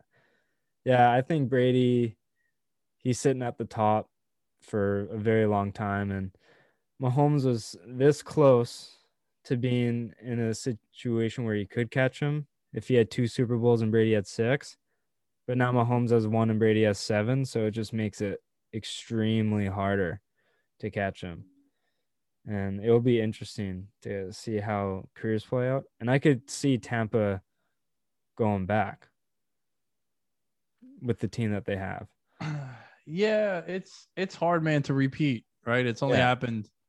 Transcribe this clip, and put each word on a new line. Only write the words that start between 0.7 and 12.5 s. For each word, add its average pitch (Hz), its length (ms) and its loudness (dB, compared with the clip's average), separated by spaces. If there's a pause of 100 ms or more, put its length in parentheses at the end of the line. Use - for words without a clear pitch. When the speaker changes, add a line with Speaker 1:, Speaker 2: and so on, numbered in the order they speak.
Speaker 1:
yeah, 123 260 6
I 123 100 4
think 143 280 -2
Brady, 123 640 2 (840)
he's 127 220 -2
sitting 127 240 0
at 120 140 -6
the 117 80 -4
top 107 440 0 (520)
for 101 500 -2
a 110 60 -8
very 110 280 2
long 101 260 0
time. 101 400 -2
And 95 200 -4 (680)
Mahomes 143 440 2
was 117 300 -2 (100)
this 127 360 2
close - 760 2 (480)
to 131 120 -2
being 120 640 -2
in 120 180 -6
a 113 140 0
situation 113 880 -4
where 110 120 -2
he 101 100 -2
could 120 260 -4
catch 131 280 0
him 147 280 -2 (260)